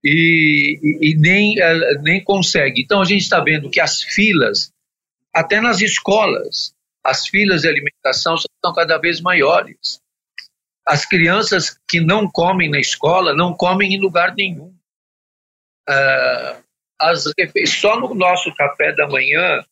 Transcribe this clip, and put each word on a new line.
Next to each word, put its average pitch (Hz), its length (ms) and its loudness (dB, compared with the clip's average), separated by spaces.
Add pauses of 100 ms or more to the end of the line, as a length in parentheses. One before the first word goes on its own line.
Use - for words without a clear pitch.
E, 151 760 2
e, 151 300 2
e 160 40 2
nem, 190 440 4
eh, 165 420 2
nem 175 220 0
consegue. 160 580 0
Então, 202 180 0
a 190 40 2
gente 190 180 0
está - 160 0
vendo 147 320 -2
que 175 100 0
as - 220 -2
filas, 156 680 0 (600)
até 165 280 0
nas 226 200 0
escolas, - 960 -2 (300)
as - 240 -2
filas 190 340 0
de 165 60 0
alimentação 147 680 -2
são - 380 -6
cada 165 240 0
vez 165 220 -4
maiores. 175 800 0 (840)
As 147 220 -2
crianças 185 720 0 (100)
que 180 120 -2
não 190 280 2
comem 175 400 0
na 143 120 -2
escola, 165 520 0
não 170 220 0
comem 190 400 0
em 196 60 -4
lugar 175 340 0
nenhum. 180 400 -8 (1120)
Ah, 135 720 0 (420)
as 156 380 0
refe-, 180 280 -2
só 214 340 0
no 254 120 -6
nosso 180 440 0
café 147 360 -2
da 147 140 0
manhã 143 640 -2